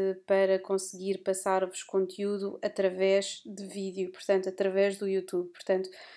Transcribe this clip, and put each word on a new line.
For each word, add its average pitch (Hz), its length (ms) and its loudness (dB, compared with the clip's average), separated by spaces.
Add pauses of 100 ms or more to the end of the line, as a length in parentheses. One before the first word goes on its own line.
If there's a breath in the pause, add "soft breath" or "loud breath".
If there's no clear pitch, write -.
(260)
para 190 320 4
conseguir 190 600 -2
passar-vos 190 680 0
conteúdo 196 800 -2
através 196 840 2
de 202 200 -12
vídeo, 190 440 -6
portanto, 190 380 2
através 196 500 2
do 202 80 -6
YouTube. 185 440 -2
Portanto, 190 400 -2 (280 loud breath)